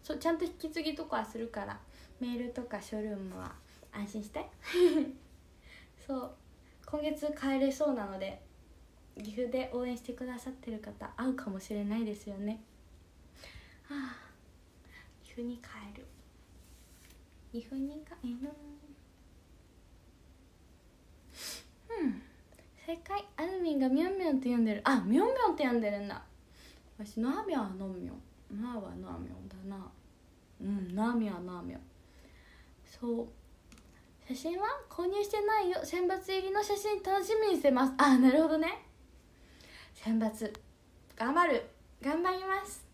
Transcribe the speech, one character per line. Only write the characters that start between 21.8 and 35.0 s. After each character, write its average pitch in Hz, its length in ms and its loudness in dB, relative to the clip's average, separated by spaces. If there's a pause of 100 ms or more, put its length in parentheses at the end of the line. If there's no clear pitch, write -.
う 415 160 -2
ん。 208 160 -2 (640)
正 330 120 -4
解。 403 380 -6
あ 311 100 -2
ず 381 140 -2
み 330 140 2
ん 277 60 4
が 262 100 6
み 302 160 6
ょ 381 40 0
ん 392 80 0
み 370 80 0
ょ 294 80 4
ん 262 40 4
っ - 20 4
て 254 100 0
呼 240 80 4
ん 226 80 6
で 214 100 2
る。 202 100 -6
あ、 254 200 4
み 233 140 6
ょ 415 60 8
ん 508 80 4
み 508 80 2
ょ 427 80 6
ん 320 40 2
っ - 20 0
て 302 80 0
呼 247 100 4
ん 233 80 4
で 208 100 0
る 202 80 -2
ん 202 80 -6
だ。 - 160 -8 (760)
わ 208 80 -10
し、 - 140 -6
ノ 277 220 2
ア - 20 -4
ミ 381 100 0
ョ 262 60 2
ン 214 40 0
は 196 140 -4
ノ 190 100 -6
ン 185 140 -6
ミ 180 80 -8
ョ - 40 -10
ン。 - 80 -14 (400)
ノ 240 100 -4
ア 240 40 -6
は 180 200 -8
ノ 185 140 -10
ア 170 80 -8
ミ - 120 -8
ョ - 40 -10
ン 190 160 -14
だ 190 60 -16 (120)
な。 196 240 -10 (680)
う - 40 -10
ん、 190 320 -2
ノ 220 160 2
ア - 20 0
ミ 220 160 2
ョ - 20 -4
ン 180 40 -4
は 175 60 -8
ノ 180 180 -8
ア - 20 -10
ミ - 140 -10
ョ - 20 -14
ン。 - 40 -14 (1040)
そ 233 380 -4
う。 - 40 -8 (1000)
写 254 60 -6
真 339 260 -4
は 415 60 0 (240)
購 349 160 -4